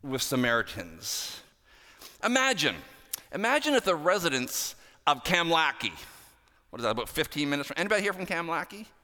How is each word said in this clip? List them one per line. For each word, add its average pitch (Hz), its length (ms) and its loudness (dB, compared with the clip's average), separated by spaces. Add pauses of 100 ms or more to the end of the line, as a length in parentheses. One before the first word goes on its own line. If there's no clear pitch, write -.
with 131 180 -4
Samaritans. 113 1200 -2 (840)
Imagine, 226 540 2 (560)
imagine 285 420 2
if 240 100 4
the 190 120 4
residents 160 800 0 (320)
of 143 180 2
Kamlaki, 165 680 2 (800)
what 113 100 -10
is - 20 -4
that, 113 80 2
about 110 180 0
fifteen 147 420 -2
minutes 143 180 -2
from, - 100 -8
anybody 202 240 2
here 202 100 0
from 180 140 -4
Kamlaki? 170 600 -4 (180)